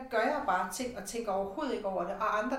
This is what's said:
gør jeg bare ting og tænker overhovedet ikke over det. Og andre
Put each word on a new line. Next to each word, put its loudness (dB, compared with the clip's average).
gør 2
jeg 2
bare 2
ting -4
og -8
tænker -2
overhovedet 0
ikke -2
over 0
det. -2
Og 2
andre 0